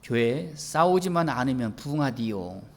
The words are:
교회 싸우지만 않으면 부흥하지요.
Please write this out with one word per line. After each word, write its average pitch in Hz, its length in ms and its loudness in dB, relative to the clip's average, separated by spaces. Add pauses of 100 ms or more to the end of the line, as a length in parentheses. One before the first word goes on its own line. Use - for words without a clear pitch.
교회 120 520 0
싸우지만 175 720 2
않으면 127 480 0
부흥하지요. 113 840 -4 (140)